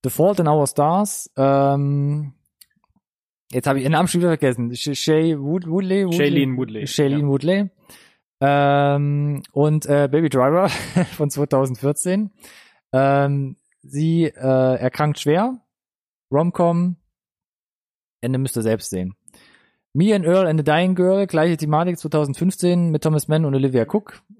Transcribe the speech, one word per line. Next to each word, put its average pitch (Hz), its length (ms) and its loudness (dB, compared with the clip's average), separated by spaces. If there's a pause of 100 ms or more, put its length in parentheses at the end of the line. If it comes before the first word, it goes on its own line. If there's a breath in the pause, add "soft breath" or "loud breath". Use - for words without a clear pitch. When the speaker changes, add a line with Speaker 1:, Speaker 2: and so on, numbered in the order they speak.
Speaker 1:
The 127 60 -4
Fault 185 300 2
in 160 80 2
Our 151 180 2
Stars, 170 720 -2
ähm, 143 960 0 (1160)
jetzt - 160 -4
habe 135 120 0
ich - 40 -4
ihren 151 80 0
Namen 180 160 2
schon 175 140 0
wieder 175 80 2
vergessen. 123 440 0
Sh-, 139 220 -6
Shay 156 420 0
Wood-, 165 300 -4
Woodley, 190 380 -2
Woodley? 170 120 -2
Speaker 2:
Shailene 139 400 2
Woodley, 113 300 -6
Speaker 1:
Shailene 143 360 0
Speaker 2:
ja. 143 40 0
Speaker 1:
Woodley. 175 420 0 (720 soft breath)
Ähm, 143 1080 0
und, 151 340 2
äh, 143 240 2
Baby 156 200 2
Driver 147 400 2
<laughs> - 480 -4
von 147 120 -2
zweitausendvierzehn. 143 1000 -2 (600 loud breath)
Ähm, 139 640 0 (240)
sie, 160 440 0
äh, 131 540 0
erkrankt 147 400 -2
schwer. 214 400 0 (720)
Rom-Com. 170 640 0 (1300)
Ende 127 180 -2
müsst 135 180 -4
ihr 113 40 -2
selbst 110 280 -2
sehen. 92 260 -6 (800 soft breath)
Me 196 220 2
and 180 100 -2
Earl 180 220 2
and 156 120 0
the 147 40 -2
Dying 170 320 2
Girl, 190 320 2
gleiche 165 300 0
Thematik, 160 400 -2
zweitausendfünfzehn 170 960 0
mit 156 120 -2
Thomas 156 240 0
Mann 156 180 2
und 139 100 0
Olivia 131 340 2
Cook. - 320 -4 (180)